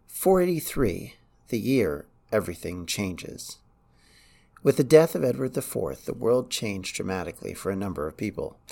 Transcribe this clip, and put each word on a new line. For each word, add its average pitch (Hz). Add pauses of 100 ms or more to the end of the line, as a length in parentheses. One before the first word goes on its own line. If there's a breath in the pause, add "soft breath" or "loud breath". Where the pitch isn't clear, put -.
four 185
eighty-three, 160 (340)
the 120
year 104 (240)
everything 87
changes. - (1040 soft breath)
With 139
the 147
death 156
of 156
Edward 131
the 139
fourth, 110
the -
world 123
changed 101
dramatically 95
for -
a 95
number 92
of 78
people. - (120)